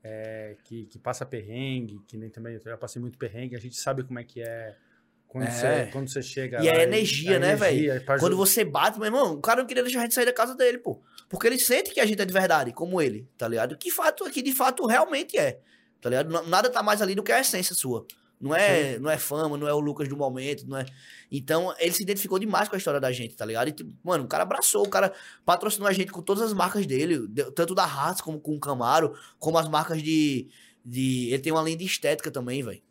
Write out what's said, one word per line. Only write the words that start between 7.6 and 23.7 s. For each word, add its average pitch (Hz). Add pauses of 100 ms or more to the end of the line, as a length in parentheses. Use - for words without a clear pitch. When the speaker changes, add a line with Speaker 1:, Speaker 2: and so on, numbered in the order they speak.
Speaker 2:
velho? 127
Speaker 1:
e -
pra 135
Speaker 2:
Quando 180
Speaker 1:
ajudar. 190
Speaker 2:
você 208
bate, 165
meu 214
irmão, 226
o 143
cara 233
não 240
queria 247
deixar 254
a 233
gente 233
sair 247
da 247
casa 247
dele, 247
pô. 185 (280)
Porque 202
ele 254
sente 320
que -
a 226
gente 208
é 196
de 180
verdade, 165
como 180
ele, 117 (100)
tá 117
ligado? 117
Que 349
fato, 330
que -
de 269
fato 262
realmente 294
é, 139 (420)
tá 120
ligado? 143
N-, 165
nada 208
tá 214
mais 208
ali 196
do 190
que -
a 233
essência 180
sua. 120 (340)
Não 139
é, 170
Speaker 1:
Sim. 113
Speaker 2:
não 147
é 156
fama, 147
não 147
é 147
o 147
Lucas 147
do 139
momento, 135
não 135
é. 131 (460)
Então, 156
ele 170
se 202
identificou 196
demais 208
com 202
a -
história 147
da 131
gente, 117
tá 113
ligado? 110
E, -